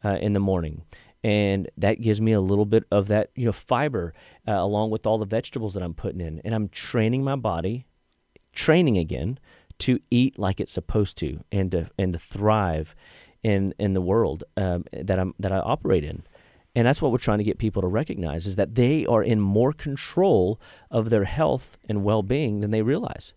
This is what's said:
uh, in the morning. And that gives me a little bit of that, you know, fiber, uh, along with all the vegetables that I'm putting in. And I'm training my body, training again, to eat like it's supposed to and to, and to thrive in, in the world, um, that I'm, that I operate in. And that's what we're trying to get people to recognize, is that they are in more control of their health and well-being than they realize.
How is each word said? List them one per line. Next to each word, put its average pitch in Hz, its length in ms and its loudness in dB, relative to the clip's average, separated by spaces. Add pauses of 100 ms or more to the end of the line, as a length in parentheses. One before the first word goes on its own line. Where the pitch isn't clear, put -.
uh, 98 180 0
in 104 120 0
the 98 60 2
morning. 85 440 -2 (400)
And 101 540 2
that 101 220 0
gives 110 220 2
me 110 100 4
a 107 80 4
little 101 260 2
bit 110 260 2
of 101 180 2
that, 104 260 2
you 127 100 -4
know, 113 60 2
fiber, 120 640 -2 (340)
uh, 110 60 0
along 104 380 0
with 107 140 -4
all 110 120 2
the 107 80 -2
vegetables 110 480 -4
that 92 100 -4
I'm 85 100 -6
putting - 280 -6
in. 80 240 -8
And 113 100 -2
I'm 107 140 -2
training 120 560 -2
my 135 100 -2
body, 107 500 -2 (680)
training 156 440 4
again, 82 400 -2 (420)
to 127 200 2 (100)
eat 123 300 2
like 95 220 0
it's - 100 -6
supposed - 460 -2
to 78 340 -6
and 98 200 0
to, 85 260 -2
and 92 160 0
to 85 60 -4
thrive 98 760 0 (480)
in, 98 340 0
in 98 160 0
the 95 80 0
world, 92 440 0 (100)
um, 90 380 -2
that 92 260 -2
I'm, 92 200 -2
that 98 120 -2
I 95 80 0
operate 92 460 0
in. 80 180 -10 (520)
And 117 120 4
that's 139 140 2
what 143 100 2
we're 120 60 2
trying 104 220 0
to 107 40 0
get 104 140 0
people 104 240 -2
to 90 80 0
recognize, 90 580 -4
is 95 80 -4
that 101 200 -2
they 131 300 2
are 113 180 2
in 107 180 2
more 107 320 2
control 139 880 0 (280)
of 113 200 0
their 107 160 4
health 131 520 -2 (120)
and 104 160 0
well-being 107 560 0
than 104 100 -2
they 110 100 2
realize. 147 560 -4